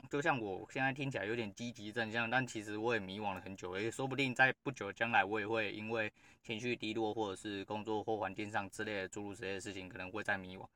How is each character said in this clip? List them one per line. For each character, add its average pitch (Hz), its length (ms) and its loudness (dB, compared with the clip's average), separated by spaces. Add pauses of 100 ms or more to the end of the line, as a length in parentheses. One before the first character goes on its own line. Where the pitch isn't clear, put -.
就 143 140 0
像 185 180 4
我 98 320 -4
现 135 100 -2
在 131 120 4
听 135 180 -2
起 123 60 -2
来 98 80 0
有 113 100 2
点 110 180 -2
积 120 180 -6
极 107 200 -8
正 110 200 0
向， 113 180 2
但 127 160 4
其 113 180 -4
实 104 140 -4
我 117 160 4
也 110 60 4
迷 95 200 -6
惘 104 140 -2
了 90 80 -6
很 95 160 -10
久， 90 200 -4
也 110 140 0
说 135 160 -2
不 127 80 0
定 131 180 2
在 131 200 6 (100)
不 139 80 0
久 101 220 -4
将 117 180 2
来 104 140 8
我 107 140 2
也 101 80 0
会 110 260 2
因 107 160 -6
为 110 240 0 (300)
情 110 140 -4
绪 123 180 0
低 107 180 -2
落， 107 200 2
或 110 160 0
者 92 60 -2
是 98 300 -4
工 104 180 -2
作 107 200 0
或 110 140 2
环 95 160 0
境 104 160 -4
上 104 200 0
之 - 140 -4
类 104 180 0
的 95 60 -2
诸 104 160 -6
如 101 100 -4
此 92 100 -8
类 98 120 -2
的 95 40 -4
事 98 140 -6
情， 92 160 -6
可 87 80 -12
能 92 140 -6
会 104 120 -2
再 101 140 2
迷 92 200 -8
惘。 - 80 -12 (100)